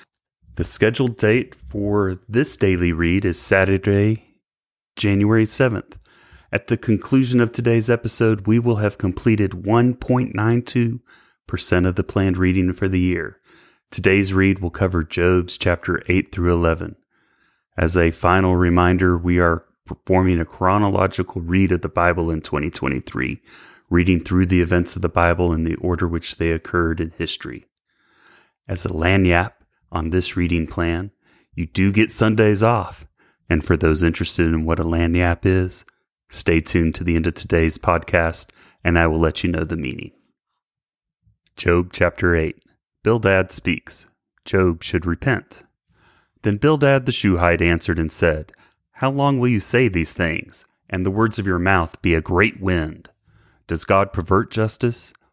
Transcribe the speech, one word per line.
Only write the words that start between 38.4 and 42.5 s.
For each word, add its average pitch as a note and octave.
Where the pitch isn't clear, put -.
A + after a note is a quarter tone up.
and F2
I E2+
will D#2+
let D#2+
you F2
know E2
the E2
meaning. C#2
Job F2
chapter F2
eight. D#2+